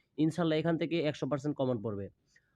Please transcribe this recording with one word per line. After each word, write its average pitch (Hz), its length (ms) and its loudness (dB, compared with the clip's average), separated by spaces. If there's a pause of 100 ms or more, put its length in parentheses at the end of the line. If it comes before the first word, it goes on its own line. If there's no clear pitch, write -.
(160)
ইনশাল্লাহ। 156 420 2
এখান 165 200 2
থেকে 165 240 0
একশো 147 240 -2
পার্সেন্ট 143 300 -2
কমন 127 260 0
পড়বে। 101 260 -4 (480)